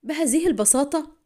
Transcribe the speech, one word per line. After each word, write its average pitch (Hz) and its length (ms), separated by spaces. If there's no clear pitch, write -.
بهذه 302 440
البساطة؟ 285 800